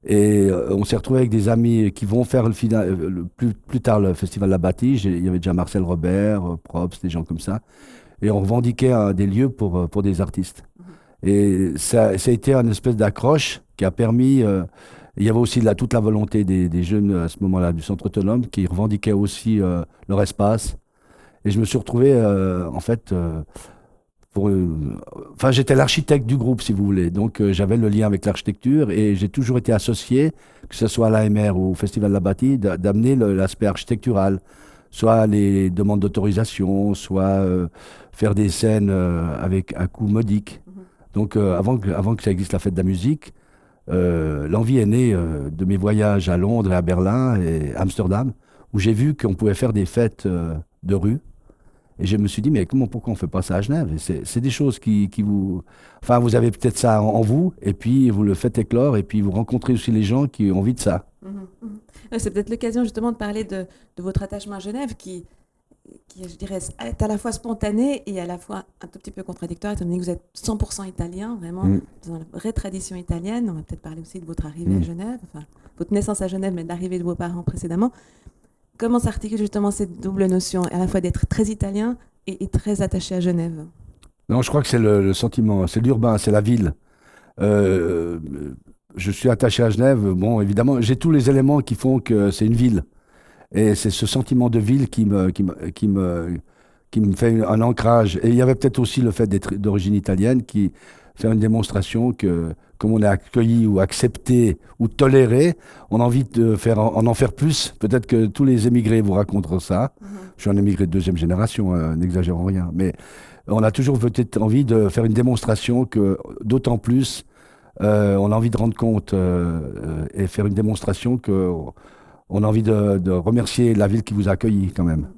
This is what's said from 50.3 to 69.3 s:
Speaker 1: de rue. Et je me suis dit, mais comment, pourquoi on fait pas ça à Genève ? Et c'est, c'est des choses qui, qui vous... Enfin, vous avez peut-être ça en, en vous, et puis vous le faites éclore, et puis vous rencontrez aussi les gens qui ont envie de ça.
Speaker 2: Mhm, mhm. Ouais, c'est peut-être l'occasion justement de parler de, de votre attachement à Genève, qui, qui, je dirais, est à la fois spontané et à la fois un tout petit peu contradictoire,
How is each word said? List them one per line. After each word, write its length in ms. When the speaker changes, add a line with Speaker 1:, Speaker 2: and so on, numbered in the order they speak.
Speaker 1:
de 120
rue. 260
Et 60
je 140
me 100
suis 140
dit, 80
mais 160
comment, 220
pourquoi 260
on 20
fait 100
pas 140
ça 160
à 60
Genève ? 320
Et 20
c'est, 300
c'est 160
des 80
choses 280
qui, 300
qui 140
vous... 400
Enfin, 160
vous 180
avez 140
peut-être 260
ça 260
en, 40
en 160
vous, 400
et 100
puis 380
vous 120
le 120
faites 240
éclore, 400
et 40
puis 200
vous 80
rencontrez 420
aussi 180
les 120
gens 240
qui 260
ont 60
envie 160
de 60
ça. 260
Speaker 2:
Mhm, 80
mhm. 80
Ouais, 60
c'est 120
peut-être 200
l'occasion 320
justement 300
de 40
parler 280
de, 200
de 60
votre 200
attachement 340
à 20
Genève, 400
qui, 260
qui, 220
je 80
dirais, 220
est 180
à 60
la 80
fois 160
spontané 720
et 160
à 60
la 100
fois 280
un 40
tout 100
petit 120
peu 120
contradictoire, 500